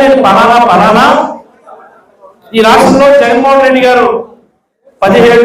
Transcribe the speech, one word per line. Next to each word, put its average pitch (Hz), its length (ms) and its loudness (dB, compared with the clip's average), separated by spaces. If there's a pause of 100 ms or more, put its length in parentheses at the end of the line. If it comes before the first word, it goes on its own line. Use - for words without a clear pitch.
నేను 269 240 2
పలానా 226 320 0 (140)
పలానా 214 340 0 (1500)
ఈ 220 100 0
రాష్ట్రంలో 269 420 2 (120)
జగన్మోహన్ 269 440 0
రెడ్డి 262 200 0
గారు 247 220 0 (960)
పదిహేడు 233 420 0